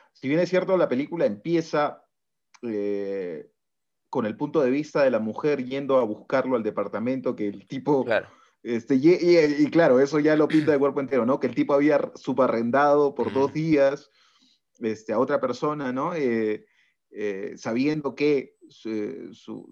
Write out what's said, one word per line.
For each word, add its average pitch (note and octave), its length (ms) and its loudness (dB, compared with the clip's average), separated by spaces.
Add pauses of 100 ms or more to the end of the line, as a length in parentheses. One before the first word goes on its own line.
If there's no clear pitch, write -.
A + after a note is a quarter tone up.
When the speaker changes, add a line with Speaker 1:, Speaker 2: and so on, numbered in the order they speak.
(120)
Speaker 1:
si - 160 -10
bien D#3 120 2
es F3 80 0
cierto, F#3 280 2
la D#3 120 2
película D3 380 -2
empieza, D3+ 760 -2 (580)
eh, G2+ 880 -6 (600)
con A#2 160 -2
el G#2 100 -4
punto D3+ 260 -2
de B2+ 80 2
vista D3 340 0
de C3 60 4
la A2+ 100 0
mujer C3 460 -2
yendo C3+ 320 0
a B2 60 4
buscarlo B2+ 520 -2
al A2+ 80 -2
departamento, A2+ 720 -4
que G#2 120 -4
el - 200 -10
tipo C3+ 380 -2
Speaker 2:
Claro. G#2+ 240 0 (340)
Speaker 1:
este, A#2 320 -2
y, C#3+ 140 4
y, F3 280 4 (260)
y - 60 0
claro, D3 300 6
eso C#3+ 200 2
ya D3+ 160 4
lo D3+ 140 2
pinta D#3 220 4
de C#3 80 2
cuerpo C#3 200 0
entero, B2+ 260 0
¿no? C#3+ 140 0
Que B2+ 80 -2
el A#2 80 -6
tipo D3 180 0
había D3 220 4
r-, - 200 -2
subarrendado C3+ 1000 2
por A2+ 180 -4
Speaker 2:
Ujú. - 0 -
Speaker 1:
dos C3+ 200 0
días, C#3+ 580 2 (680)
este, A2 320 -6
a A2 60 0
otra C3+ 220 0
persona, C3+ 520 -4
¿no? D3+ 220 -4
Eh, A2+ 520 -2 (440)
eh, G#2 460 -8
sabiendo C#3 580 -4
que D3 420 -2 (120)
su, G#2 680 -10
su, - 380 -18